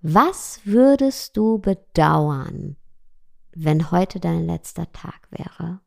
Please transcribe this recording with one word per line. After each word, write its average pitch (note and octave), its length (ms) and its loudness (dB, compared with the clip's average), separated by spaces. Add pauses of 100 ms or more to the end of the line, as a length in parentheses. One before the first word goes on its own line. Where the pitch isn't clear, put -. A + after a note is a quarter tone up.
Was G#3+ 640 0
würdest C4+ 680 2
du A3 220 0
bedauern, D3+ 1160 -2 (800)
wenn D#3 380 0
heute F#3 280 0
dein E3 260 -2
letzter E3 460 -8
Tag - 400 -20
wäre? - 560 -10